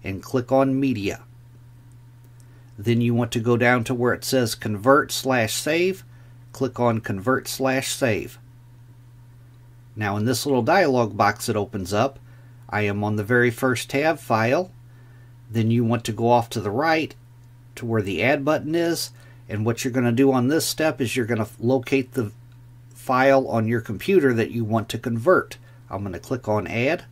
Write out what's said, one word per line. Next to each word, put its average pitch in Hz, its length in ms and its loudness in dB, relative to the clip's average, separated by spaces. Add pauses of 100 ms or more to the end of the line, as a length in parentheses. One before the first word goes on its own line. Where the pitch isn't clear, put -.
and 95 180 -8
click 127 300 -4
on 135 260 2
Media. 117 460 -2 (1500)
Then 117 220 0
you 120 140 2
want 120 180 -2
to 123 80 -2
go 120 160 2
down 120 260 2
to 127 120 -4
where 120 180 0
it - 120 -6
says 123 300 0
Convert 123 560 2
slash 123 440 -2
Save. 175 500 -2 (480)
Click - 260 -4
on 117 220 2
Convert 101 480 -2
slash 131 400 -2
Save. - 500 -4 (1600)
Now 104 200 -4
in 107 80 -2
this 120 220 -2
little 131 160 2
dialog 127 540 2
box 104 300 0
that 127 100 -2
opens 98 360 -6
up, 113 280 0 (500)
I 104 120 -2
am 101 200 -2
on 107 140 -2
the 107 80 -2
very 123 260 4
first 123 400 -2
tab, 151 300 0
File. 120 500 0 (800)
Then 113 200 0
you 117 120 2
want 117 220 0
to 113 80 -6
go 117 180 0
off 120 200 4
to 117 100 -4
the 101 100 -4
right 156 440 0 (600)
to - 100 -12
where 113 180 0
the 92 200 -4
Add 139 220 0
button 151 300 -2
is, 170 360 -2 (380)
and 107 180 -4
what 117 160 -2
you're 127 100 -4
gonna 120 200 0
do 135 180 4
on 127 160 2
this 151 200 0
step 156 340 -2
is 120 160 -2
you're 120 100 -2
gonna 110 220 -2 (100)
locate 131 540 0
the 110 180 -2 (640)
file 135 540 4
on 110 180 0
your 117 140 0
computer 135 540 2
that 113 180 0
you 117 100 -2
want 107 280 -2
to 113 80 -6
convert. 117 580 0 (340)
I'm 104 140 -6
gonna 95 160 -8
click - 260 -6
on 107 220 0
Add. 123 440 -2